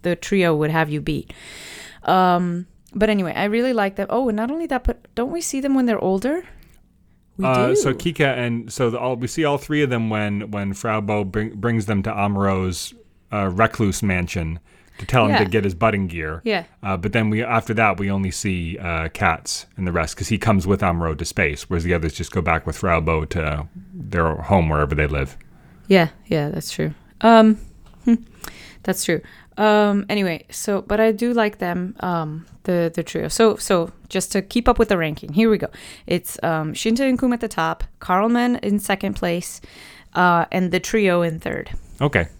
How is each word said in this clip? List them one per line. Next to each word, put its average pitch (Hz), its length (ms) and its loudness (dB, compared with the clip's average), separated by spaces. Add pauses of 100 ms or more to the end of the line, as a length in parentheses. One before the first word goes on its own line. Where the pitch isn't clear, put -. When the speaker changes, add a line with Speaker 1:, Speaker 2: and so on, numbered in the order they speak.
Speaker 1:
the 175 120 0
trio 175 400 2
would 151 140 0
have 160 200 2
you 147 120 -4
beat. 147 320 -6 (680)
Um, 180 640 2 (260)
but 220 160 2
anyway, 196 260 0
I 185 100 0
really 240 280 0
like 196 220 0
them. 196 140 -4
Oh, 254 200 0
and 208 60 -2
not 226 160 -2
only 330 160 -6
that, 254 160 -4
but - 320 -4
don't 254 160 -4
we 339 100 -6
see 269 200 -6
them 277 140 0
when 262 100 4
they're 233 180 0
older? 233 400 0 (920)
We - 80 -2
Speaker 2:
Uh, 127 240 4
Speaker 1:
do. 131 60 4
Speaker 2:
so 135 180 2
Kika 143 440 0
and, 117 340 -4
so 123 200 0
the, 120 80 -4
all, 127 160 -2
we 120 120 -6
see 160 160 -2
all 143 140 2
three 151 240 -2
of 139 80 2
them 113 200 0
when, 104 420 -2
when 101 220 -4
Frau 107 280 -2
Bo 104 220 0
bring, 107 320 -4
brings 110 320 0
them 101 160 0
to 110 80 -2
Amuro's, 98 800 0 (380)
uh, 101 200 0
recluse 104 520 0
mansion 87 560 -2 (400)
to - 80 -12
tell 120 180 4
him 104 60 4
Speaker 1:
Yeah. - 80 4
Speaker 2:
to 98 100 2
get 104 140 0
his 98 100 0
butting 101 320 0
gear. 82 400 -6
Speaker 1:
Yeah. 104 200 -2 (180)
Speaker 2:
Uh, 98 140 -2
but 98 160 -4
then 110 180 2
we, 107 100 0
after 117 320 -2
that, 104 260 2
we 98 120 -2
only 98 180 0
see, 87 480 -4
uh, 82 320 -4
Katz - 560 -2 (100)
and 92 120 -4
the 87 40 -2
rest, 82 240 -2
'cause - 120 -6
he 110 100 0
comes 95 300 2
with 98 140 2
Amuro 85 360 0
to 80 80 -6
space, 73 420 -2
whereas 85 160 -2
the 87 120 0
others 80 180 -2
just - 180 -8
go 90 120 -2
back 80 240 0
with 80 100 -6
Frau 82 240 0
Bo 78 240 0
to 78 420 -4 (240)
their 95 440 -2
home 82 340 2
wherever 73 240 2
they 76 140 2
live. 69 280 -2 (520)
Speaker 1:
Yeah, 180 220 4 (180)
yeah, 151 220 0
that's 156 220 -6
true. 156 220 -4 (280)
Um, 220 360 8 (480)
hmm, 233 100 4 (680)
that's 190 200 -2
true. 170 180 0 (360)
Um, 208 520 4
anyway, 190 420 -2
so, - 320 -2
but 208 160 0
I 220 120 6
do 233 220 0
like 214 240 0
them, 180 420 -4
um, 165 460 -4 (180)
the, 170 300 0
the 170 100 -4
trio. 160 240 -6
So, 220 300 4
so 170 340 0 (180)
just - 220 -4
to 196 100 0
keep 233 280 0
up 240 100 4
with 220 100 4
the 196 80 4
ranking, 156 360 -4
here 220 160 4
we 208 80 4
go. - 100 -4 (400)
It's, - 360 -4
um, 160 300 -2
Shinta 226 340 0
and 254 120 2
Kum 247 140 2
at 233 60 -2
the 226 80 -4
top, 160 360 -2 (160)
Carlman 240 580 2
in 208 220 0
second 196 360 -4
place, 175 440 -4 (540)
uh, 175 380 4
and 185 200 0
the 175 80 2
trio 185 440 2
in 160 160 -2
third. - 320 -8 (280)
Speaker 2:
Okay. 127 280 4 (120)